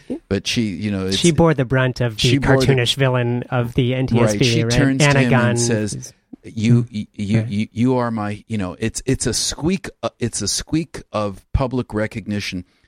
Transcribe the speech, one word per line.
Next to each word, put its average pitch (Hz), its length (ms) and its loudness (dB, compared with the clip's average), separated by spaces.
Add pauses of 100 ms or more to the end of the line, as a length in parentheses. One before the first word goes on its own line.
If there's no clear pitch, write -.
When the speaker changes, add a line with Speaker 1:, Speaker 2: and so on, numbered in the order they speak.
(280)
Speaker 1:
but 98 180 -2
she, - 160 0
you 104 280 -4
know, 95 160 -2
it's 98 120 -2
Speaker 2:
She 175 120 2
bore 165 220 4
the 131 140 -2
brunt 127 340 0
of 120 160 -2
the - 40 -6
Speaker 1:
she 131 180 2
bore 135 200 4
the 131 80 2
Speaker 2:
cartoonish 123 300 2
villain 123 540 0
of 120 240 -2
the 127 200 2
N 131 120 0
T 117 120 2
S 113 140 4
B, 104 60 -2
Speaker 1:
Right, 131 80 4
she 117 180 2
Speaker 2:
right? 117 80 0
Speaker 1:
turns 135 300 4
Speaker 2:
Anna 143 100 6
Speaker 1:
to 139 80 4
him 127 100 4
Speaker 2:
Gunn 120 200 4
Speaker 1:
and 120 100 0
says, 110 340 0
Speaker 2:
is - 180 -12 (300)
Speaker 1:
"You, 113 420 2
Speaker 2:
Mm. 117 60 -10
Speaker 1:
you, 107 220 -8
you, 104 280 0
Speaker 2:
Right. 113 80 -4
Speaker 1:
you, 107 220 -2
you 127 260 2
are 120 140 0
my," 104 360 -6
you 113 100 -6
know, 92 220 -6
it's, 113 260 -6
it's - 220 -2
a 117 80 -2
squeak, - 560 -4 (120)
uh, 117 60 -4 (100)
it's - 220 -4
a 101 80 -4
squeak - 540 -6 (100)
of 104 400 -6
public 127 400 -2
recognition. 104 720 -6 (240)